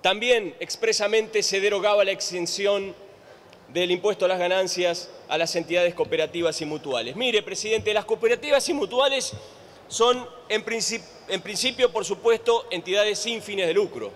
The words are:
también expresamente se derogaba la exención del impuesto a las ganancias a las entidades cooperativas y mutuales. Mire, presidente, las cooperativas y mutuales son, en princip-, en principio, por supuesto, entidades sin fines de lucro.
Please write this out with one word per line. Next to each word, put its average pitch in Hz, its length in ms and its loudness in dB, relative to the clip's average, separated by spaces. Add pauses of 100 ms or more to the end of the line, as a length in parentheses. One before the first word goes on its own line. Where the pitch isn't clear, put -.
también 214 560 2
expresamente 214 840 0
se 196 180 0
derogaba 208 440 4
la 196 60 2
exención 196 840 -2 (720)
del 175 220 0
impuesto 185 360 2
a - 20 4
las 185 100 2
ganancias 180 720 0 (200)
a 156 100 -2
las 165 180 -2
entidades 170 380 0
cooperativas 160 680 -2
y 156 60 -6
mutuales. 139 500 -4
Mire, 226 260 0
presidente, 208 520 -2
las 208 100 0
cooperativas 233 640 2
y 349 60 0
mutuales 269 580 0 (560)
son, 247 400 2 (220)
en 214 120 0
princip-, 226 400 -4 (260)
en 185 120 -4
principio, 247 500 0
por 208 140 -4
supuesto, 226 680 2
entidades 196 480 0
sin 233 220 -4
fines 190 260 -2
de 165 60 2
lucro. 120 420 -2